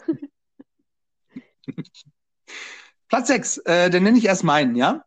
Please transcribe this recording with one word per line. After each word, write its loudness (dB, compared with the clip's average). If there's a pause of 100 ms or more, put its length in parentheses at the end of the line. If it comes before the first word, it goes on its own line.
<laughs> -4 (3000)
Platz -2
sechs, -2
äh, 2
dann 2
nenne 4
ich 4
erst 0
meinen, 2
ja? -2